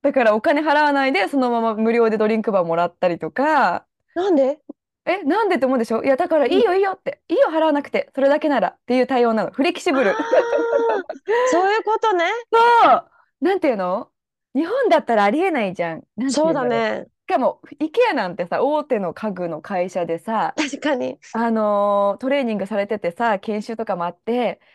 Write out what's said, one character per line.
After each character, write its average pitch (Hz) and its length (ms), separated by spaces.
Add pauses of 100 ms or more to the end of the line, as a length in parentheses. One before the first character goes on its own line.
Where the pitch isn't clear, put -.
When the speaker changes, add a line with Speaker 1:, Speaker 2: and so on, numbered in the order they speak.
Speaker 1:
だ 285 120
か 262 100
ら 214 120
お 220 60
金 311 200
払 302 220
わ 294 100
な 269 120
い 269 60
で、 370 160
そ 285 100
の 247 140
ま 233 100
ま 226 140
無 220 160
料 233 180
で 214 80
ド 214 100
リ 220 100
ン 220 40
ク 208 100
バ 190 120
ー - 20
も 165 120
ら 175 80
っ 170 100
た 180 140
り 165 100
と 160 100
か。 262 560 (300)
Speaker 2:
な 370 140
ん 339 60
で？ 277 260 (480)
Speaker 1:
「え、 370 140
な 370 200
ん 403 60
で？」 339 80
っ - 20
て 262 60
思 262 100
う - 20
で 226 80
し 233 80
ょ？ 220 100
い - 40
や、 269 100
だ 349 100
か 330 100
ら、 285 80
Speaker 2:
う - 20
ん。 277 60
Speaker 1:
「い 392 60
い 494 40
よ、 381 120
い 392 40
い - 40
よ」 392 160
っ - 0
て、 - 300
「い 320 40
い 359 40
よ、 539 120
払 320 160
わ 311 60
な 285 100
く - 80
て。 - 240
そ 269 80
れ 277 80
だ 294 100
け 302 100
な 262 100
ら」 185 180
っ - 80
て 254 120
い 254 40
う 247 60
対 240 180
応 226 80
な 214 120
の。 - 60
フ 254 120
レ 349 100
キ - 80
シ 359 100
ブ 262 120
ル。 196 80
Speaker 2:
あ - 20
ー、 - 40 (1300)
そ 359 160
う 403 40
い 427 60
う 440 60
こ 427 160
と 440 140
ね。 349 120 (140)
Speaker 1:
<laughs> 466 120
そ 466 400
う。 - 180 (320)
な 370 140
ん 359 40
て 311 100
い - 40
う - 40
の？ 185 340 (420)
日 294 120
本 453 240
だ 330 80
っ - 80
た 233 100
ら 208 80
あ 202 60
り 302 100
え 370 120
な 247 140
い 180 80
じ 175 100
ゃ 165 120
ん。 - 80 (120)
な 247 120
ん 269 40
て 285 80
い 311 40
う 330 80
ん - 20
だ 277 100
ろ 247 40
う。 240 40
Speaker 2:
そ 226 60
う - 40
だ 214 180
ね。 214 80 (220)
Speaker 1:
し 381 40
か 320 60
も、 220 220 (180)
IKEA 403 360
な 196 140
ん - 80
て 175 100
さ、 175 160
大 294 220
手 240 140
の 175 140
家 214 180
具 180 180
の 156 120
会 185 280
社 175 160
で 165 120
さ、 190 400
Speaker 2:
確 285 220
か 294 160
に。 254 240 (140)
Speaker 1:
あ 233 180
の 202 640
ー、 - 60
ト 262 80
レ 285 100
ー 269 40
ニ 226 120
ン - 20
グ 190 80
さ 220 120
れ 233 100
て 214 120
て 254 120
さ、 233 280
研 208 220
修 226 140
と 226 100
か 185 120
も 170 80
あ 180 40
っ - 80
て、 233 440 (140)